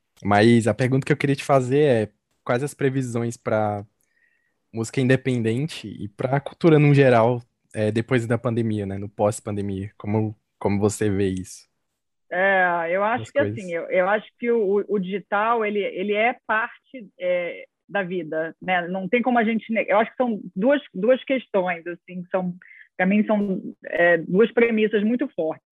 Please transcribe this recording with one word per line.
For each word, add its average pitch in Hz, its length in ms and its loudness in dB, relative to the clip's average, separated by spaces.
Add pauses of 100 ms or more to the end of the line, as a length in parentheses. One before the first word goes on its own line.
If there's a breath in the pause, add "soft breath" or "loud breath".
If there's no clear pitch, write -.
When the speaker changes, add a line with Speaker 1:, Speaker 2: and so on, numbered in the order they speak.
(240)
Speaker 1:
Mas 107 440 4
a 107 60 2
pergunta 131 320 0
que 156 80 0
eu 139 40 0
queria 139 180 0
te - 80 -8
fazer 135 400 2
é, 113 260 2 (340)
quais 123 200 -2
as 143 100 -8
previsões 123 640 -4
pra 107 480 -2 (880)
música 113 260 -4
independente 127 880 0
e 98 220 -12
pra 131 300 -2
cultura - 380 2
no 147 160 6
geral, 123 480 4 (320)
é, 107 180 0
depois 117 340 0
da 117 120 0
pandemia, 110 480 -2
né? 98 120 -8
No 101 100 -10
pós-pandemia, 101 920 -2
como, 107 380 -2 (240)
como 101 200 0
você 107 300 0
vê 98 200 0
isso? - 380 -10 (640)
Speaker 2:
É, 180 600 0
eu 190 120 0
acho 226 200 -2
Speaker 1:
As - 80 -16
Speaker 2:
que, 277 80 0
Speaker 1:
coisas. 208 180 -2
Speaker 2:
assim, 185 160 -10
eu, 165 160 -6
eu 185 200 2
acho 208 180 -2 (100)
que 240 140 -2
o, 202 360 0
o 208 120 -2
digital, 208 640 -2
ele, 208 160 -2
ele 190 340 -4
é 226 220 0 (100)
parte, 226 640 -6 (100)
é, 175 480 -4 (220)
da 190 160 -4
vida, 160 580 -6
né? 175 260 -2
Não 185 200 -6
tem 240 140 0
como 240 180 2
a 226 60 2
gente 226 260 -4
ne-, 214 160 -2
eu 190 100 2
acho 220 140 0
que - 60 -12
são 233 240 -2 (120)
duas, 269 280 2 (120)
duas 233 300 2
questões, 180 640 -2
assim, 175 360 -12
que 175 60 -18
são, 185 240 -2 (440 loud breath)
pra 185 80 0
mim, 208 200 2
são, 202 360 -2 (240)
é, 170 320 4
duas 185 340 2
premissas 214 520 2
muito 247 260 -2
fortes - 420 -6